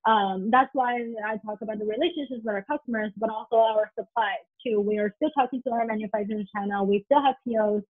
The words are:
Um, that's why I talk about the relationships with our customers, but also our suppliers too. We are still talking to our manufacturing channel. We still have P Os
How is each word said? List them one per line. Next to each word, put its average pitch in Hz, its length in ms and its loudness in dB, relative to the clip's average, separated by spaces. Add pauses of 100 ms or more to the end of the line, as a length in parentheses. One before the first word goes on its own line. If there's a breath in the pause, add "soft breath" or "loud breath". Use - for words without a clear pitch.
Um, 196 440 2
that's 269 220 4
why 247 220 0 (320)
I 220 180 -4
talk 214 160 -10
about 214 200 -8
the 214 40 -4
relationships 262 580 -2
with 214 120 -2
our 196 80 -4
customers, 220 560 -4
but 220 100 -2
also 226 280 -2
our 220 420 4
suppliers 202 400 -4 (260)
too. 220 160 0
We 214 180 0
are 208 180 -2
still 311 160 0
talking 254 340 0
to 240 60 -2
our 233 120 0
manufacturing 214 720 -4
channel. 202 320 -2
We 202 180 2
still 277 160 4
have 269 140 2 (120)
P 226 120 0
Os 208 320 2